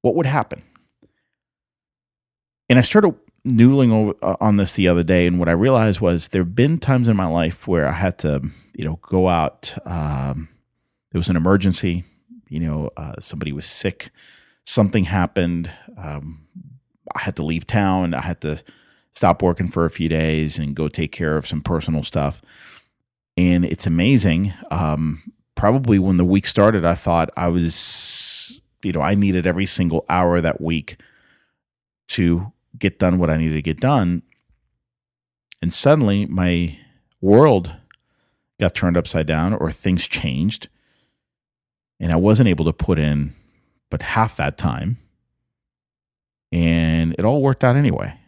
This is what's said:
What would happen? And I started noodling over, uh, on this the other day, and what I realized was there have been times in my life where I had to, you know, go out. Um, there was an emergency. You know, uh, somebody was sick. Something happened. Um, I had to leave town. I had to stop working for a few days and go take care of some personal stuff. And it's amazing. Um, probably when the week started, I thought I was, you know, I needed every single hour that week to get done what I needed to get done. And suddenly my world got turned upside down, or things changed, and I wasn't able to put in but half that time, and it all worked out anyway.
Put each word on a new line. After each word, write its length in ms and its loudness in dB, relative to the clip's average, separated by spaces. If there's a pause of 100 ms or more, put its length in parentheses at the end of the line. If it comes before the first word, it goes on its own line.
What 120 2
would 120 0
happen? 360 -4 (2000)
And 80 6
I 40 6
started 320 4 (320)
noodling 460 6
over, 300 2
uh, 180 0
on 160 4
this 160 0
the 160 2
other 140 4
day, 240 4
and 120 0
what 120 0
I 20 4
realized 480 2
was 280 0
there 140 -2
have 120 -6
been 240 2
times 300 0
in 80 2
my 100 -2
life 420 -2
where 180 0
I 60 -2
had 280 -4
to, 200 -2 (340)
you 120 -8
know, 160 -6
go 260 0
out. 460 -4 (100)
Um, 640 -6 (640)
there 60 -4
was 100 -4
an 80 0
emergency. 680 0 (440)
You 120 -8
know, 360 -4
uh, 240 -14
somebody 320 -8
was 140 -10
sick. 440 -8 (540)
Something 400 2
happened. 680 -2 (280)
Um, 480 -14 (680)
I 60 -8
had 160 -6
to 80 -4
leave 220 -4
town. 480 0
I 80 -4
had 180 -8
to 220 -6 (520)
stop 280 2
working 260 -2
for 160 -2
a 60 -2
few 180 -4
days 500 -2
and 160 -6
go 140 -4
take 240 -6
care 240 -4
of 100 -4
some 140 -6
personal 420 -4
stuff. 380 -4 (960)
And 280 2
it's 220 -6
amazing. 680 2 (160)
Um, 640 -4 (220)
probably 440 2
when 180 2
the 80 4
week 220 2
started, 380 4
I 100 2
thought 420 0
I 120 -2
was, 1080 -2 (240)
you 100 -4
know, 100 -2
I 120 2
needed 320 2
every 200 -2
single 420 -2
hour 320 2
that 220 -2
week 340 -6 (1120)
to 420 0 (260)
get 220 -2
done 200 2
what 120 0
I 60 0
needed 180 -2
to 80 -4
get 160 -6
done. 460 0 (1400)
And 100 -4
suddenly 540 2
my 500 0 (440)
world 520 6 (840)
got 160 0
turned 220 0
upside 300 -2
down, 280 -2
or 160 -4
things 380 -2
changed, 600 -4 (1300)
and 100 -2
I 60 2
wasn't 320 6
able 160 0
to 80 0
put 260 -2
in 360 0 (560)
but 120 -6
half 340 -2
that 220 -4
time, 400 -4 (1500)
and 640 2
it 80 -2
all 180 2
worked 200 0
out 140 4
anyway. 380 0 (140)